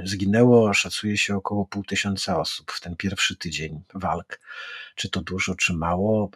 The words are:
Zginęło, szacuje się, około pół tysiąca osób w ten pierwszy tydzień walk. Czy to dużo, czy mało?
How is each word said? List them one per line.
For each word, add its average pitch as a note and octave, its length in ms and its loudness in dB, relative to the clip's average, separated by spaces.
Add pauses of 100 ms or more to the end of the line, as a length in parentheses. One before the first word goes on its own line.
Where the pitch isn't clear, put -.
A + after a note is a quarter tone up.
Zginęło, G#2 680 6
szacuje G#2 440 0
się, - 180 0
około G2+ 300 -2
pół G2+ 180 -6
tysiąca G2 560 -2
osób - 320 -6
w - 100 -10
ten F2 140 -10
pierwszy G2 400 -2
tydzień D#2 480 -8 (100)
walk. F2 460 -6 (560)
Czy - 140 -6
to - 120 -4
dużo, F#2 340 -4
czy - 180 0
mało? F#2 640 2